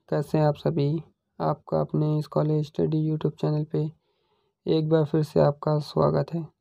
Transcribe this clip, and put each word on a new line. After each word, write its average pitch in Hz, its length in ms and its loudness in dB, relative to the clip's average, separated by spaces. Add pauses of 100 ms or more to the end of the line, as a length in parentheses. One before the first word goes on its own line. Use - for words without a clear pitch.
कैसे 156 280 -2
हैं 151 80 4
आप 147 100 2
सभी? 147 480 -2 (360)
आपका 156 420 -2
अपने 151 380 0
इस 147 80 -6
कॉलेज 151 400 0
स्टडी 156 440 0
YouTube 156 300 -2
चैनल 151 220 -2
पे 156 280 -4 (760)
एक 160 240 0
बार 160 160 4
फिर 156 180 2
से 160 160 -2
आपका 151 400 2
स्वागत 147 540 0
है। 165 80 -4 (200)